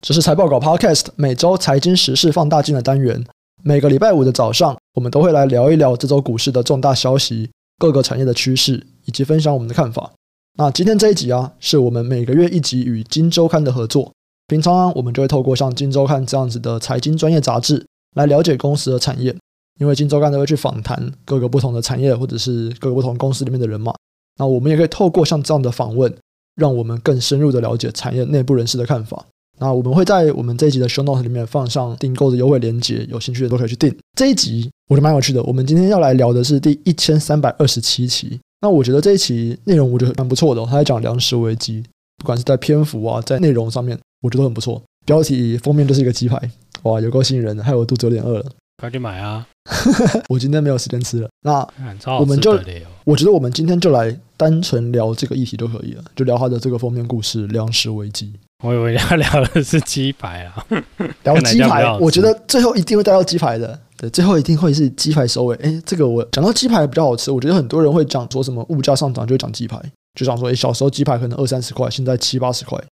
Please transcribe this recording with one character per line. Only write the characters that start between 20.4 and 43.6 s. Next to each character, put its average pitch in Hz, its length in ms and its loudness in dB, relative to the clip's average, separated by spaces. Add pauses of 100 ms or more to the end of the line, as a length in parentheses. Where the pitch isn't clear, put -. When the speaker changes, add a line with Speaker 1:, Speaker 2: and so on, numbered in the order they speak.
Speaker 1:
会 139 60 0
去 151 100 0
访 120 260 -6
谈 123 300 -6 (120)
各 139 140 -2
个 123 100 0
不 131 120 2
同 120 120 -2
的 117 80 -2
产 127 200 -4
业 131 160 2
或 123 100 -4
者 117 100 -6
是 117 320 -4 (120)
各 135 80 -4
个 123 60 -2
不 131 80 0
同 123 140 -4
公 135 160 -2
司 131 120 -4
里 127 60 -4
面 127 100 -2
的 120 60 -2
人 107 140 -6
嘛。 110 120 -6 (460)
那 135 80 -2
我 131 120 2
们 139 120 0
也 151 60 2
可 165 60 4
以 156 60 2
透 185 200 2
过 165 160 4
像 151 160 0
这 151 140 -2
样 143 80 2
的 123 80 0
访 113 240 -4
问， 123 180 2 (440)
让 143 180 2
我 120 80 -2
们 113 180 -4
更 131 200 0
深 139 180 -2
入 147 140 2
的 123 80 2
了 117 160 -4
解 117 160 -4
产 123 240 -6
业 127 80 -2
内 139 180 0
部 135 120 0
人 117 120 0
士 120 100 -4
的 120 80 -4
看 120 200 -4
法。 - 200 -14 (360)
那 135 120 -2
我 127 100 0
们 127 100 -2
会 180 120 4
在 180 280 4
我 123 100 -4
们 120 140 -4
这 151 100 2
一 147 40 6
集 131 100 0
的 123 80 0
show 135 160 -4
note 135 180 0
里 120 60 -4
面 120 180 -6
放 131 220 -4
上 120 300 -4
订 135 160 -4
购 139 140 2
的 123 80 2
优 127 120 2
惠 139 100 4
链 117 220 -2
接， 113 280 -4
有 113 120 -8
兴 131 120 -8
趣 127 120 -2
的 123 40 -2
都 123 80 0
可 120 100 0
以 - 20 -4
去 120 80 -6
订。 151 180 2 (220)
这 262 120 2
一 262 60 4
集 117 340 -2 (200)
我 143 80 4
觉 139 40 6
得 - 20 2
蛮 156 120 4
有 139 60 4
趣 135 120 0
的， 123 120 2
我 123 80 -2
们 131 120 0
今 151 120 2
天 185 140 4
要 202 100 4
来 135 140 4
聊 123 180 4
的 123 100 2
是 139 160 2
第 147 260 2
一 180 100 2
千 151 260 2
三 151 200 0
百 135 180 2
二 147 80 4
十 123 140 0
七 123 260 -2
期。 120 340 -6 (200)
那 208 80 0
我 160 140 4
觉 117 80 0
得 139 100 4
这 202 120 4
一 196 60 4
期 117 460 -2
内 190 120 4
容 135 160 4
我 123 60 0
觉 123 80 2
得 127 100 2
蛮 131 100 -4
不 123 80 0
错 143 200 2
的 113 80 -4
哦， 113 60 -6
他 135 80 0
在 147 60 4
讲 123 180 0
粮 120 200 -2
食 123 160 -2
危 113 180 0
机， 113 300 -8 (320)
不 - 100 -12
管 120 100 -2
是 123 60 -4
在 135 140 2
篇 151 280 2
幅 113 200 -6
啊， 117 180 -4
在 131 160 -2
内 165 140 2
容 113 180 0